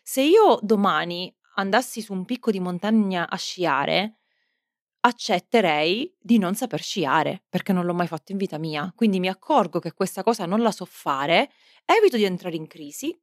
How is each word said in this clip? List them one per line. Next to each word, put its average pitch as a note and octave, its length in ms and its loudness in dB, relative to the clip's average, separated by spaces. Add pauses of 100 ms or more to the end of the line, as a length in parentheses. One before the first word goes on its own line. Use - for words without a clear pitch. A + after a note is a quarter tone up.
Se - 180 -4
io E4+ 400 6
domani F3+ 720 0 (220)
andassi G3+ 460 -2
su G#3 100 -12
un F#3 140 -6
picco B3 260 -4
di F#3+ 80 0
montagna F#3 680 0
a - 80 -6
sciare, E3 800 -2 (840)
accetterei F3+ 1200 0
di A#3+ 180 2
non F#3 160 0
saper G#3 280 -6
sciare, D3+ 680 -2
perché - 240 -4
non F3+ 140 0
l'ho F3 80 -2
mai F3 140 -2
fatto E3 260 -12
in G3 40 -4
vita F3 200 -6
mia. D#3 360 -6
Quindi G3 280 2
mi F#3 80 0
accorgo F#3+ 500 0
che D#3+ 140 -8
questa - 280 -6
cosa A3+ 240 0
non G3 160 0
la A3+ 100 2
so - 120 -8
fare, E3 680 0 (360)
evito G4+ 320 4
di G#3 80 2
entrare F3+ 320 -4
in D#3 100 -10
crisi E3 560 -12